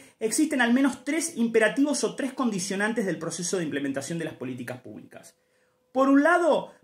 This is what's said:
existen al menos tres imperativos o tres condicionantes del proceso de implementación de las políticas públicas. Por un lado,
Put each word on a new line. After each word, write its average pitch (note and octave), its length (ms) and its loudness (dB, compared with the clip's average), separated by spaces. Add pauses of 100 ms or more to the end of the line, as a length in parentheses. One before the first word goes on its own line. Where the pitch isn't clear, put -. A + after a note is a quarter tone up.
(200)
existen C#4 420 0
al A#3+ 140 4
menos C4+ 280 2
tres D#4 340 -4
imperativos A3+ 680 2
o G#3 100 -2
tres C4+ 200 -6
condicionantes G3+ 720 -2
del D#3+ 100 -2
proceso E3+ 400 -4
de F3 60 -2
implementación C#3 560 -4
de D#3+ 60 -6
las A#2 100 -10
políticas B2 460 -10
públicas. - 540 -20 (560)
Por C4+ 160 4
un C#4 140 8
lado, D#4+ 500 4 (120)